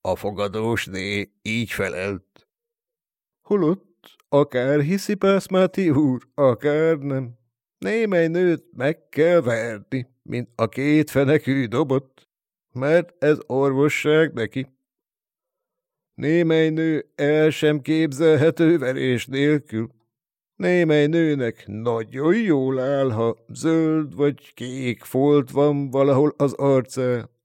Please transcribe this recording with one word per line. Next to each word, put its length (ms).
A 160
fogadósné 1160
így 280
felelt: 760
„Holott 680
akár 520
hiszi 340
Pász 340
Máté 400
úr, 460
akár 640
nem, 420
némely 500
nőt 440
meg 360
kell 320
verni, 680
mint 320
a 140
két 420
fenekű 560
dobot, 640
mert 520
ez 220
orvosság 840
neki. 400
Némely 560
nő 440
el 360
sem 300
képzelhető 1000
verés 480
nélkül. 640
Némely 500
nőnek 600
nagyon 680
jól 440
áll, 300
ha 260
zöld 640
vagy 400
kék 500
folt 460
van 400
valahol 460
az 160
arcán. 760